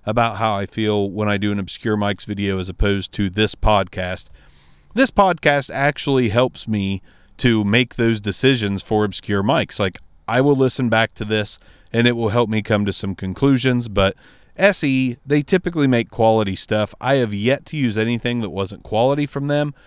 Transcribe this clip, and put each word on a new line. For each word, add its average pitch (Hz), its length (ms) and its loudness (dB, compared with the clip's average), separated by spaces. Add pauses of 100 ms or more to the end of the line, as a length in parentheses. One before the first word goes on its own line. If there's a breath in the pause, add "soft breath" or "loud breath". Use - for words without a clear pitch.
about 113 320 0
how 110 180 0
I 101 100 -4
feel 104 440 0
when 104 180 -4
I 104 80 0
do 104 160 0
an 101 80 -2
Obscure 107 380 -4
Mics 104 280 -2
video 98 340 -4
as 92 100 -6
opposed 101 440 0
to 101 160 0
this 104 260 0
podcast. 95 760 0 (640 soft breath)
This 247 180 2
podcast 160 580 0
actually 135 600 0
helps 117 360 0
me 98 360 -2 (360 soft breath)
to 110 280 2
make 117 300 2
those 117 260 0
decisions 104 600 0
for 107 220 0
Obscure 101 400 -2
Mics. 120 380 -2
Like, 98 160 -2 (320)
I 117 100 2
will 143 160 4
listen 131 320 0
back 110 280 2
to 110 100 -6
this, 107 340 -2 (320 soft breath)
and 117 160 4
it 120 80 2
will 117 140 -2
help 113 200 0
me 110 120 0
come 104 240 0
to 98 80 -2
some 98 220 -6
conclusions, 123 720 0
but 98 260 2 (400 soft breath)
S 190 280 2
E, 131 420 0
they 147 160 2
typically 170 460 0
make 117 240 2
quality 110 440 2
stuff. 107 460 -4
I 131 140 0
have 117 180 0
yet 113 320 -2
to - 100 -12
use 123 220 0
anything 120 440 -2
that 101 100 -6
wasn't 95 320 -8
quality 135 420 0
from 143 220 -6
them. 147 260 -2 (140 soft breath)